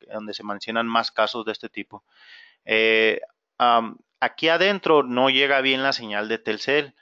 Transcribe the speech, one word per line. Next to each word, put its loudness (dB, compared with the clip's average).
donde -12
se -16
mencionan -4
más 0
casos -2
de -6
este -12
tipo. -16
Eh, 2
am, 2
aquí -2
adentro 4
no 2
llega 2
bien 0
la 0
señal -6
de -2
Telcel. -2